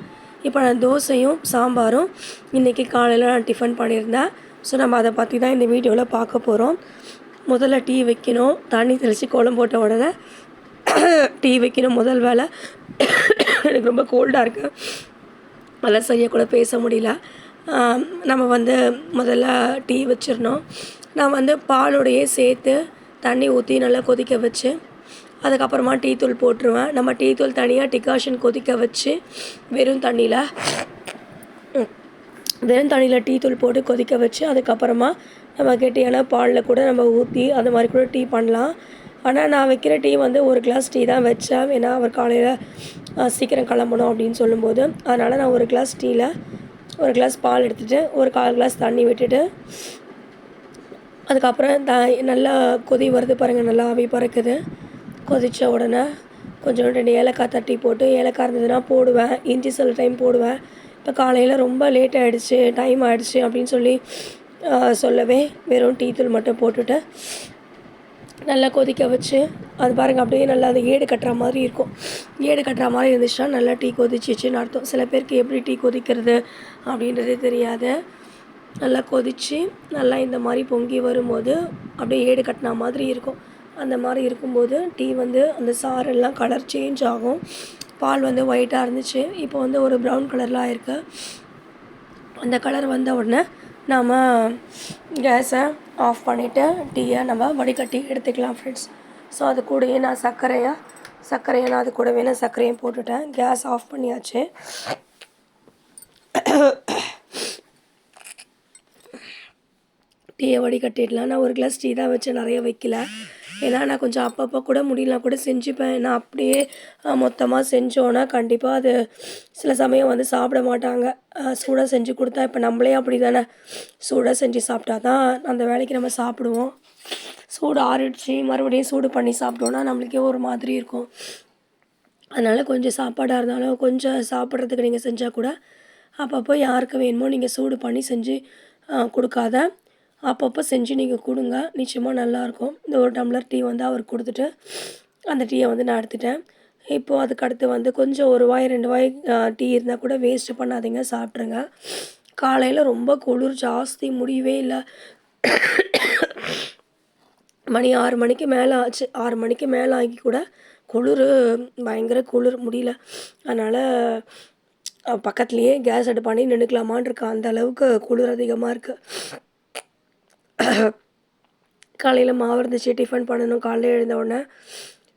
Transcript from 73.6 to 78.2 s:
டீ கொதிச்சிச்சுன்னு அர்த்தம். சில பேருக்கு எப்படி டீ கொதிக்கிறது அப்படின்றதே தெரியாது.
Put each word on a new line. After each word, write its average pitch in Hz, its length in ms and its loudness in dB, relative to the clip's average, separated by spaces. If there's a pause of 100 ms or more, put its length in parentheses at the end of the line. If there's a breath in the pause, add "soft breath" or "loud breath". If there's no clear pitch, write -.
டீ 247 240 -4
கொதிச்சிச்சுன்னு 240 560 0
அர்த்தம். 240 300 -4
சில 262 220 -2
பேருக்கு 262 300 -2
எப்படி 254 240 0
டீ 247 160 -4
கொதிக்கிறது 240 600 0 (500 loud breath)
அப்படின்றதே 247 540 -2
தெரியாது. 240 520 -2 (880 loud breath)